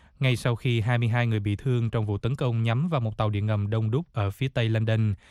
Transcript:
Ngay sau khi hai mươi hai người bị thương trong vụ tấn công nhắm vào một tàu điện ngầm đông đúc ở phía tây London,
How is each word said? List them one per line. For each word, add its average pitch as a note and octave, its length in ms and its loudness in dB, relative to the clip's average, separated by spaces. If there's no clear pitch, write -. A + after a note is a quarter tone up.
Ngay B2+ 160 2
sau A#2+ 200 0
khi A#2 240 0
hai A#2+ 180 2
mươi A#2+ 100 2
hai A#2+ 180 0
người A2+ 140 0
bị G#2 160 0
thương A#2+ 340 0
trong A2 160 -2
vụ G2+ 120 -2
tấn A#2 160 -2
công A#2 280 0
nhắm A#2 260 0
vào D#3+ 120 0
một A2 160 -4
tàu G#2+ 140 0
điện G#2 160 0
ngầm G#2 240 0
đông A2 200 0
đúc C#3+ 220 -2
ở G2+ 180 -2
phía B2+ 180 -4
tây A#2 200 0
London, A2 460 2